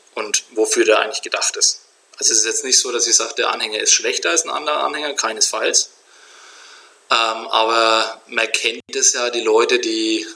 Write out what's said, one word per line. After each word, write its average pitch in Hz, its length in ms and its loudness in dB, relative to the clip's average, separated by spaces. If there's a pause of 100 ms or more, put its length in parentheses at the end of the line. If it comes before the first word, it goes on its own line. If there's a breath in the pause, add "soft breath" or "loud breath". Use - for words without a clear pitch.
(160)
und 104 280 -4 (120)
wofür 110 280 2
der 110 160 6
eigentlich 107 220 -2
gedacht - 360 -4
ist. - 240 0 (360)
Also - 160 0
es 107 60 2
ist 110 60 0
jetzt 110 180 -2
nicht 131 160 2
so, 127 120 -2
dass 117 140 0
ich 113 100 2
sage, 113 200 -2
der 120 160 0
Anhänger 110 260 -4
ist 107 160 2
schlechter 131 380 0
als 165 140 0
ein - 40 -8
anderer 147 340 -2
Anhänger, 147 300 -4
keinesfalls. 110 800 -2 (1200 loud breath)
Ähm, 113 380 0
aber 110 760 2
man 113 260 -4
kennt 117 440 -4
es - 180 2
ja, 123 160 -2
die 120 120 -2
Leute, 117 360 4
die 110 480 -2 (100)